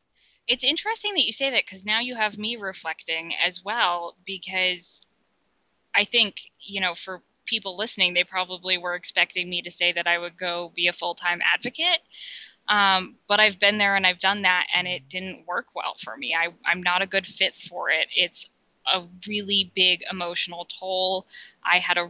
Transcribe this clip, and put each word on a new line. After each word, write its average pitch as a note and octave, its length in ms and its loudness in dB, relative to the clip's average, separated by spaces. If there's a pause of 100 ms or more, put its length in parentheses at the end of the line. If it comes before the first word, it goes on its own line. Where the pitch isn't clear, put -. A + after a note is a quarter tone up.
(480)
It's B3 160 0
interesting G4+ 520 -2
that C4+ 100 4
you A3 80 -2
say C#4 160 -2
that A#3+ 180 0
'cause F#3+ 180 -16
now G#3+ 140 2
you B3 160 -4
have G#3+ 220 0
me A3 180 -4
reflecting E3 800 -6
as F3+ 280 -2
well, F#3 520 -2 (100)
because F#3 760 -4 (920)
I G3+ 120 2
think, A3+ 320 2 (220)
you G3 200 -8
know, F3+ 160 0
for F#3 260 -12 (240)
people G3 300 -2
listening, F#3+ 380 0
they F3+ 100 4
probably F#3 540 -2
were F3 180 -4
expecting F3+ 540 0
me F3 140 -4
to F3 80 -10
say F3 200 2
that E3+ 160 -2
I F3 100 4
would E3+ 200 -6
go F3 320 -4
be F3 180 0
a F3 60 2
full-time F3 500 -2
advocate. D#4+ 580 2 (680)
Um, G3 480 4 (100)
but G3+ 140 4
I've G3+ 180 4
been G#3 180 6
there G3+ 200 4
and F#3+ 100 4
I've F3+ 140 2
done G3+ 220 2
that, F3+ 300 4
and F3+ 140 2
it F3+ 220 -6
didn't F#3 380 -8
work F#3 280 -4
well - 240 -6
for A2 160 -10
me. C3 180 -4
I, E3 160 2 (160)
I'm F3+ 180 0
not F3+ 180 2
a F#3+ 60 -2
good F#3+ 200 0
fit - 280 0
for - 340 -6
it. D#3 260 2
It's - 320 0 (380)
a F3 200 0 (220)
really G3+ 480 -2
big F3+ 340 4
emotional F3 560 -6
toll. F#3 600 -2 (380)
I F3 160 4
had F3+ 180 0
a F3 120 0